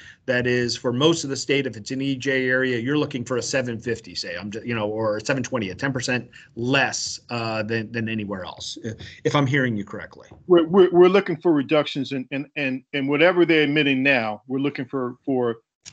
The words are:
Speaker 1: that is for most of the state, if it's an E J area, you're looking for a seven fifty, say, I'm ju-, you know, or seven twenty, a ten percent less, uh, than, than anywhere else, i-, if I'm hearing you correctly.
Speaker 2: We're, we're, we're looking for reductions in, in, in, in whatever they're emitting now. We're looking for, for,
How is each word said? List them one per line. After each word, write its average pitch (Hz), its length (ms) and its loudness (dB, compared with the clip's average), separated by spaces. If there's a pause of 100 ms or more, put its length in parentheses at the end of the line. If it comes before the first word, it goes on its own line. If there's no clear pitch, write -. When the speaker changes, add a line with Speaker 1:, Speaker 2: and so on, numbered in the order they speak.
(240)
Speaker 1:
that 123 220 0
is 123 280 0
for 123 200 -4
most 160 300 2
of 135 60 -8
the 131 60 -6
state, 139 300 -2
if 113 100 -8
it's 104 140 -12
an 135 100 -6
E 139 160 -2
J 131 320 -2
area, 127 300 0
you're 131 180 -2
looking 147 260 -2
for 127 140 -6
a 113 60 -2
seven 120 360 -4
fifty, 113 360 -8
say, 87 200 -8
I'm 98 160 -10
ju-, 104 140 -10
you 120 100 -4
know, 107 140 -2
or 107 320 -2
seven 135 220 -2
twenty, 117 260 -4
a 92 60 -10
ten 135 180 -4
percent 123 380 -6 (260)
less, 123 720 -2
uh, 113 360 -4
than, 110 280 -4
than 113 160 -4
anywhere 104 360 -6
else, - 380 -14
i-, 113 100 -8 (320)
if 156 120 0
I'm 143 100 2
hearing 127 300 0
you 98 80 -6
correctly. 85 440 -16 (180)
Speaker 2:
We're, 170 200 6
we're, 180 240 6
we're 180 180 8
looking 190 280 2
for 175 160 2
reductions 143 600 0
in, 131 180 -6
in, 143 260 -6
in, 131 280 -4 (100)
in 139 120 -2
whatever 170 380 6
they're 156 200 6
emitting 143 380 2
now. 113 440 2
We're 135 140 -2
looking 139 260 -4
for, 123 300 -6 (100)
for, 123 300 0 (360)